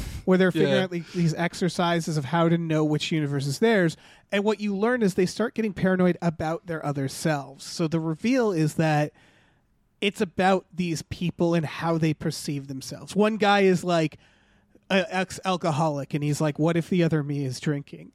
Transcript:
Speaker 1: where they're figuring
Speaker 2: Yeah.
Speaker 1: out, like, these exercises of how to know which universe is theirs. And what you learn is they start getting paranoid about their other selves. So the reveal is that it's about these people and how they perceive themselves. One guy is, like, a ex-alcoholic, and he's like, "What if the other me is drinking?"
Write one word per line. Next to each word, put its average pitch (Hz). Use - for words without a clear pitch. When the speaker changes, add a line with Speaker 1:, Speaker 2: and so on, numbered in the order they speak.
Speaker 1:
where 185
they're 185
figuring 151
Speaker 2:
Yeah. -
Speaker 1:
out, 180
like, 170
these 170
exercises 170
of 139
how 170
to 170
know 160
which 151
universe 143
is 139
theirs. 202
And 202
what 208
you 202
learn 233
is 185
they 185
start 214
getting 220
paranoid 185
about 165
their 156
other 139
selves. 139
So 165
the 165
reveal 214
is 156
that 151
it's 202
about 190
these 170
people 170
and 165
how 165
they 160
perceive 143
themselves. -
One 214
guy 202
is, 185
like, 170
a 185
ex-alcoholic, 165
and 147
he's 147
like, 151
"What 165
if 165
the 180
other 160
me 143
is 127
drinking?" -